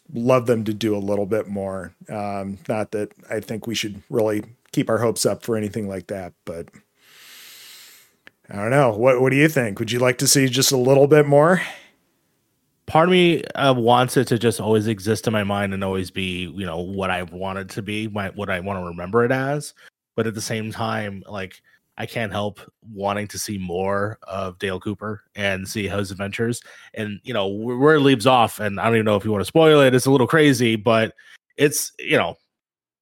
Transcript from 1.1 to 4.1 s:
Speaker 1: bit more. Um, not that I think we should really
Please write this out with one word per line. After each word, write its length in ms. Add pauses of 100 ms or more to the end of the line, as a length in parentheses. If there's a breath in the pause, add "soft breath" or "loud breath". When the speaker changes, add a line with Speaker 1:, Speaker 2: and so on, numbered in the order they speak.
Speaker 1:
bit 240
more. 440 (140)
Um, 500 (120)
not 220
that 200 (180)
I 120
think 260
we 80
should 340
really 320 (300)